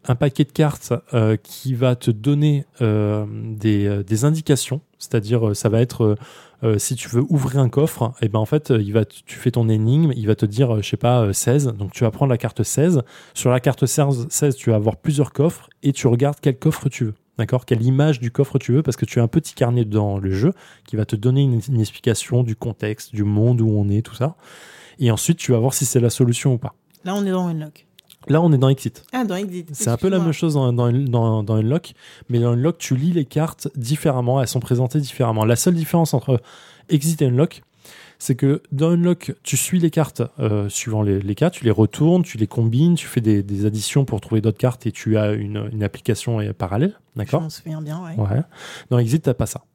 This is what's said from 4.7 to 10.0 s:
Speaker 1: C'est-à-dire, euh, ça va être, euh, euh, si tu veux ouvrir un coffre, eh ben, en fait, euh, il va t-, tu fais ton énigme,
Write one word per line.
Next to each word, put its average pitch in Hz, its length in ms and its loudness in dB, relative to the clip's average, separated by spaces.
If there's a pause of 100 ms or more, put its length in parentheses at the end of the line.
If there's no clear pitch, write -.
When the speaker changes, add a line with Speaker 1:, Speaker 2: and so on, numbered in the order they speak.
Speaker 1:
C'est-à-dire, 113 500 -2
euh, 101 60 0
ça - 140 -2
va 110 120 2
être, 123 240 0
euh, 104 100 2 (480)
euh, 107 160 0
si - 160 -4
tu - 140 -10
veux 120 200 0
ouvrir 135 320 0
un 127 80 4
coffre, 127 440 0 (100)
eh 110 60 0
ben, 107 100 0
en 107 60 0
fait, 151 260 -2
euh, 113 100 4
il 101 120 -4
va 110 120 2
t-, - 120 -10 (100)
tu - 100 -18
fais - 140 -2
ton 117 180 0
énigme, 123 460 2